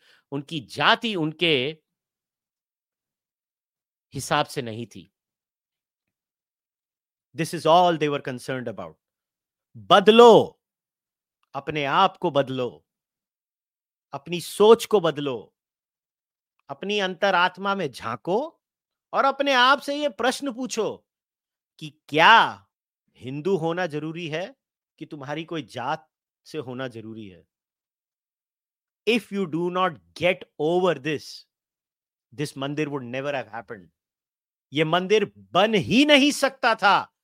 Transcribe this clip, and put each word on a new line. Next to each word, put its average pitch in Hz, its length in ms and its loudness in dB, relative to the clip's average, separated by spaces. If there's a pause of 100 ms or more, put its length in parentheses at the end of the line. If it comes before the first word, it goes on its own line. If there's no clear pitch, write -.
(320)
उनकी 147 280 -10
जाति 202 560 -2
उनके 156 640 -2 (2250)
हिसाब 147 320 -2
से - 160 -10
नहीं 117 260 -10
थी। 85 240 -20 (2250)
This 156 220 -6
is 143 60 -4
all 175 320 4
they 147 120 -2
were 143 180 -4
concerned 127 400 -8
about. 92 260 -12 (840)
बदलो, 190 840 8 (920)
अपने 151 320 -6
आप 180 320 2
को 175 140 -4
बदलो। 127 540 -4 (1300)
अपनी 165 280 -8
सोच 214 440 4
को 208 140 2
बदलो, 143 560 -6 (1120)
अपनी 196 300 -6
अंतरात्मा 185 760 -2
में 170 160 -6
झांको 175 680 -6 (520)
और 226 120 2
अपने 269 280 0
आप 262 260 4
से 285 160 -8
ये 294 140 -2
प्रश्न 254 440 -4
पूछो 214 540 -8 (720)
कि 151 300 -18
क्या 160 580 4 (480)
हिंदू 147 420 -4
होना 170 280 -4
जरूरी 160 420 -10
है 175 280 -10 (440)
कि 160 60 -18
तुम्हारी 147 380 -12
कोई 160 200 -10
जात 131 460 -10 (360)
से - 120 -16
होना 127 300 -10
जरूरी 110 400 -16
है? 87 200 -20 (1600)
If 220 140 2
you 196 240 -6
do 165 260 -4
not 185 220 0
get 175 500 -4 (180)
over 175 340 0
this, 135 280 -8 (1120)
this 143 220 -8
mandir 143 300 -6
would 139 160 -8
never 135 300 -8
have 123 140 -8
happened। 107 400 -18 (840)
ये 147 100 0
मंदिर 185 540 0
बन 208 360 0
ही 196 320 2
नहीं 294 260 4
सकता 262 440 -2
था 180 380 0 (100)